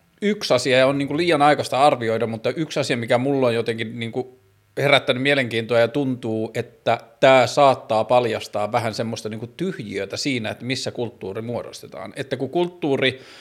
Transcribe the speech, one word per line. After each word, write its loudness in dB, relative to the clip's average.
yksi 0
asia, 2
ja 6
on 2
niinku -4
liian 2
aikaista 4
arvioida, 2
mutta -4
yksi -4
asia, 0
mikä 0
mulla 2
on 2
jotenkin -4
niinku -8
herättänyt 2
mielenkiintoa 0
ja 4
tuntuu, -4
että -4
tää 8
saattaa 4
paljastaa 0
vähän -2
semmoista -6
niinku -10
tyhjiötä -8
siinä, -2
että -10
missä -4
kulttuuri -8
muodostetaan. -10
Että -8
kun -4
kulttuuri, 0